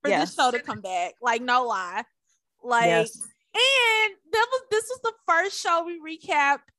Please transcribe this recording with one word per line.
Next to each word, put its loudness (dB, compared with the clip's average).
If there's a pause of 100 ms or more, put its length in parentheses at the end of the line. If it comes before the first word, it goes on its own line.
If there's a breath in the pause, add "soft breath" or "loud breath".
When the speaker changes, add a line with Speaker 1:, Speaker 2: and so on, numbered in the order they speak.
Speaker 1:
for 0
this 2
Speaker 2:
Yes. -4
Speaker 1:
show 2
to -4
come -10
back. -6
Like, 0
no 0
lie. -6 (600)
Like, 2
Speaker 2:
Yes. 2
Speaker 1:
and 0 (160)
that 2
was, -2
this 0
was -10
the -4 (140)
first 0
show 0
we -10
recapped 0 (200)